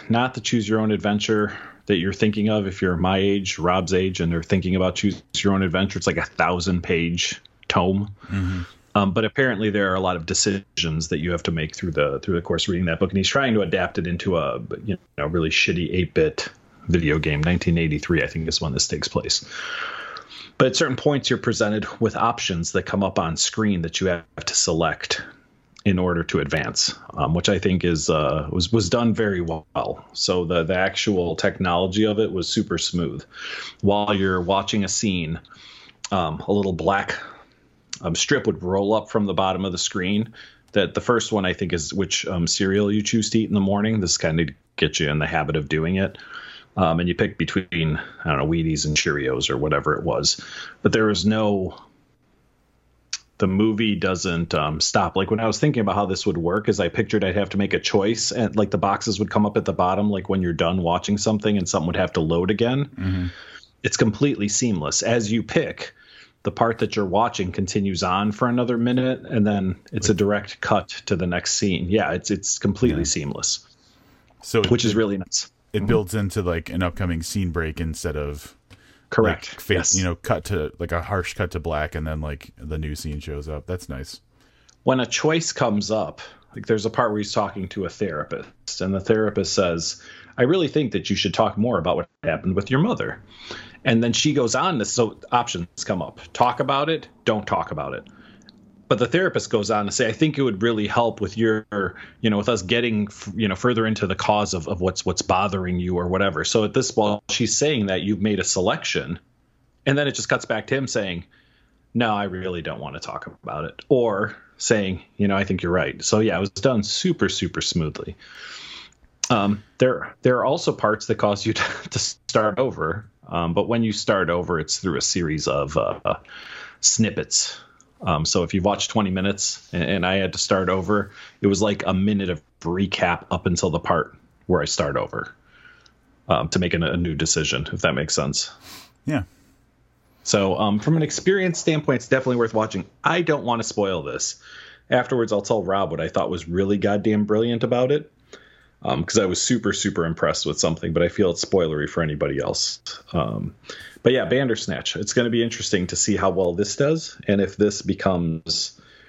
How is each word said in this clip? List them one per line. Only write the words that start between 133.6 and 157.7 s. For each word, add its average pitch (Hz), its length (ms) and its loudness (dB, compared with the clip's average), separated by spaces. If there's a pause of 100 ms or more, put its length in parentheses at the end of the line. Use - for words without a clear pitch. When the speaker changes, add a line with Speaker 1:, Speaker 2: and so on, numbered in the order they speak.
Speaker 1:
the 80 100 0
part - 380 0 (300)
where 87 140 2
I 73 40 -2
start 71 320 -2
over, - 360 -6 (920)
um, 78 220 2
to 92 100 0
make 90 140 0
an, 85 100 0
a 76 140 0
new 85 180 -2
decision, 78 560 -2
if - 100 -8
that 82 120 4
makes 71 220 -2
sense. 71 360 -2 (540)
Speaker 2:
Yeah. 139 180 0 (1000)
Speaker 1:
So, 98 340 4
um, 104 220 2
from 156 180 2
an 156 60 2
experience 185 560 0
standpoint, 151 380 2
it's - 120 -6
definitely 127 280 2
worth 113 180 2
watching. 107 300 -2 (180)
I 165 180 2
don't 151 240 0
wanna 117 180 0
spoil 95 400 0
this. - 380 -6 (480)
Afterwards, 123 420 2
I'll 101 100 2
tell 104 220 0
Rob 95 280 0
what 78 100 -4
I 82 80 -2
thought - 200 0
was 82 200 -6
really 95 300 2
goddamn 104 460 2
brilliant 113 380 2
about 127 280 2
it, 151 200 -2 (680)
um, 71 220 0
'cause 104 160 0
I 101 60 4
was 90 140 0
super, 104 340 0
super 90 320 0
impressed 82 420 0
with 73 120 -4
something, 82 320 0
but 82 120 2
I 87 60 4
feel 95 200 2
it's - 160 -2
spoilery 78 420 2
for - 140 -2
anybody 73 380 -2
else. - 400 -4 (340)
Um, 55 400 -2 (500)
but 120 100 6
yeah, 117 120 2
Bandersnatch. 117 720 0
It's 101 180 -6
gonna 120 160 4
be 117 140 4
interesting 107 440 -2
to - 80 -6
see 104 200 2
how 95 160 2
well 87 220 2
this 101 220 -2
does, 156 400 0 (120)
and 101 120 4
if 95 180 0
this 104 260 2